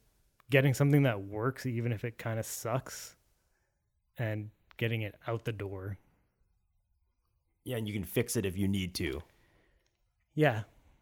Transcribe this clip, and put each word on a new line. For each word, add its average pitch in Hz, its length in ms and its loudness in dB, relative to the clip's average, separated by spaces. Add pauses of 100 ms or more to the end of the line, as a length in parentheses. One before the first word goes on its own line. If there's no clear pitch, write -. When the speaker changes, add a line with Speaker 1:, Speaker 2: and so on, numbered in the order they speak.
(520)
Speaker 1:
getting 139 220 6
something 143 300 6
that 110 180 2
works, 107 440 -4
even 117 260 0
if 107 120 -4
it 117 140 -6
kinda 113 260 -4
sucks, - 720 -6 (1040)
and 107 320 -4 (280)
getting 113 260 -2
it 101 120 -8 (100)
out 117 200 -4
the 117 80 -4
door. 98 460 -8 (1600)
Speaker 2:
Yeah, 123 140 -6
and 110 100 -4
you 104 60 -4
can 101 100 -2
fix - 320 0
it 104 100 2
if 92 120 -2
you 98 100 2
need 95 280 0
to. 73 260 -2 (1120)
Speaker 1:
Yeah. 131 300 4 (380)